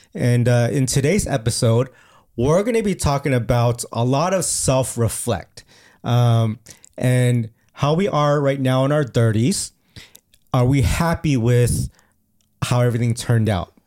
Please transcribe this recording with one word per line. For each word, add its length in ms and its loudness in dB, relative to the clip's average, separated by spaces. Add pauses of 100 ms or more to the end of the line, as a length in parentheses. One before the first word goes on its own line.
(140)
And, 320 0
uh, 240 2
in 160 0
today's 400 0
episode, 640 0 (480)
we're 260 2
gonna 220 0
be 100 0
talking 400 -2
about 580 0
a 120 -2
lot 280 0
of 120 0
self-reflect, 1200 -4 (400)
um, 560 0 (360)
and 540 0 (220)
how 220 -2
we 120 0
are 340 0
right 200 0
now 240 0
in 80 0
our 100 2
thirties. 720 0 (840)
Are 120 2
we 160 2
happy 540 0
with 540 2 (720)
how 200 0
everything 320 0
turned 340 0
out? 240 -4 (140)